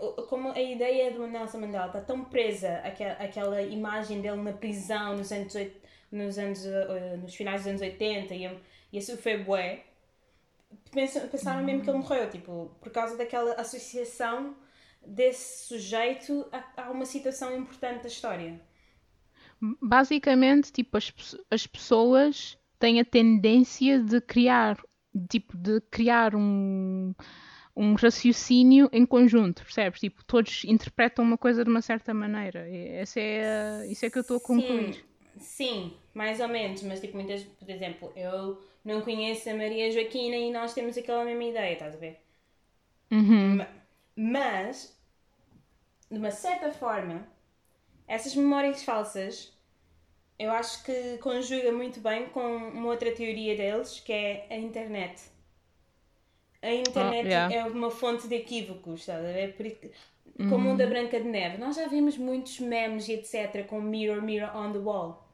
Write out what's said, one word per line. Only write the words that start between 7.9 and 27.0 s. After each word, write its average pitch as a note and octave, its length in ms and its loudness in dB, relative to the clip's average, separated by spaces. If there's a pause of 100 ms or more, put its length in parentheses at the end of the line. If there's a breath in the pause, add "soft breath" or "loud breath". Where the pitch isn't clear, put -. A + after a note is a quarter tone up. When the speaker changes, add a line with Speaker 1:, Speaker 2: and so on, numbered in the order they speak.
Speaker 1:
e F3+ 100 -10
a, F#3 100 -10 (380 soft breath)
e G3+ 40 -8
a G3+ 40 -6
sofrer G#3+ 420 -4
bué, F#3 400 -4 (1080)
pensa-, C4+ 360 -2
pensaram C4+ 380 -4
mesmo C#4 180 -2
que D4 60 -4
ele C#4 80 2
Speaker 2:
Hum. C4+ 40 -2
Speaker 1:
morreu, B3 280 -2
tipo, F3 500 -12
por G#3 120 -18
causa A3+ 260 -4
daquela A#3 380 -2
associação A#3+ 1000 -8 (500 soft breath)
desse B3 600 0
sujeito A#3+ 840 -4
a, B3+ 320 -14
a B3 80 -10
uma C4 140 -6
situação C4 520 -6
importante B3 460 -8
da A#3+ 40 -10
história. E3+ 540 -8 (1200 soft breath)
Speaker 2:
Basicamente, C4+ 880 6
tipo, - 260 -2
as - 140 -2
pesso-, - 380 -16
as A3 180 0
pessoas C4 880 4 (220)
têm A#3 200 6
a A#3+ 60 6
tendência A#3 920 8
de A3+ 220 4
criar, A#3+ 560 4 (520)
tipo, - 280 -4
de G#3+ 320 2
criar A3+ 460 4
um, F#3+ 800 0 (600 loud breath)